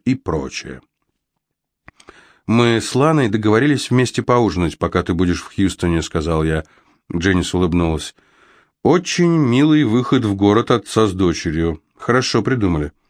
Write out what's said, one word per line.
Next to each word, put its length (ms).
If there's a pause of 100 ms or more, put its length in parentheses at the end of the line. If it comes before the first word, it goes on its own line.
и 80
прочее. 680 (1700)
«Мы 340
с 140
Ланой 340
договорились 640
вместе 320
поужинать, 560
пока 240
ты 120
будешь 280
в 100
Хьюстоне», 480
сказал 440
я. 180 (500)
Дженнис 420
улыбнулась. 600 (680)
«Очень 520
милый 460
выход 420
в 120
город 340
отца 380
с 40
дочерью. 680 (140)
Хорошо 460
придумали». 500 (180)